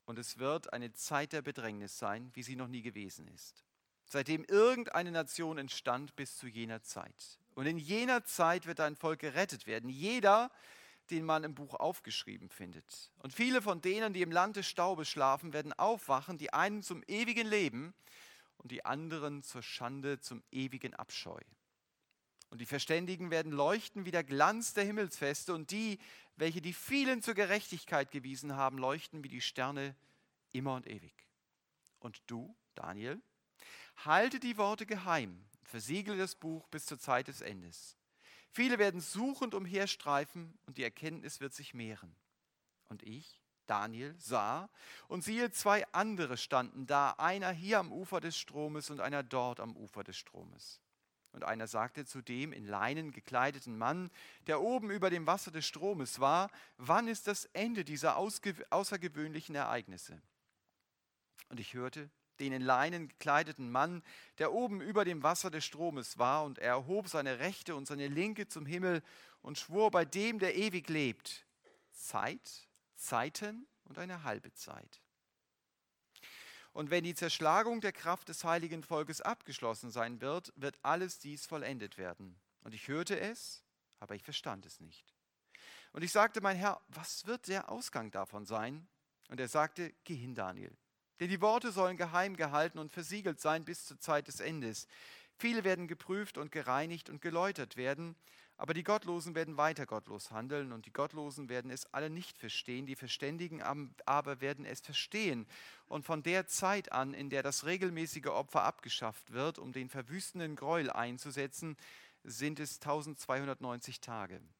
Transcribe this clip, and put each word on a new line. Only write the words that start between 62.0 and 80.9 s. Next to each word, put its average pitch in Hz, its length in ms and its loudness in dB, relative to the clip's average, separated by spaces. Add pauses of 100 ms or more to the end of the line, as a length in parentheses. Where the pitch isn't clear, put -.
den 135 120 -2
in 131 100 0
Leinen 147 440 6
gekleideten 143 640 2
Mann, 156 320 2 (360)
der 147 140 4
oben 208 280 0
über 202 240 4
dem 170 180 0
Wasser 175 280 4
des 151 140 -4
Stromes 147 540 -4
war, 135 240 6
und 143 160 -6
er 120 120 2
erhob 160 360 2
seine 139 320 0
rechte 170 380 -2
und 139 100 -6
seine 143 220 -2
linke 202 400 0
zum 151 180 -8
Himmel 175 340 2 (400)
und 143 160 -8
schwor 208 360 4
bei 170 120 8
dem, 202 360 0
der 185 160 2
ewig 185 320 0
lebt: 147 580 -2 (460)
„Zeit, - 760 -4 (280)
Zeiten 208 720 -2 (160)
und 139 140 -14
eine 175 260 -8
halbe 110 280 -4
Zeit.“ - 480 -14 (1700)
Und 147 180 -4
wenn 170 120 6
die 170 140 -2
Zerschlagung 185 640 4
der 208 100 2
Kraft - 380 -2
des 175 160 -8
heiligen 165 400 0
Volkes 151 360 -2
abgeschlossen 123 680 -4
sein 117 300 -2
wird, 151 340 -4
wird 139 280 -6
alles 175 360 0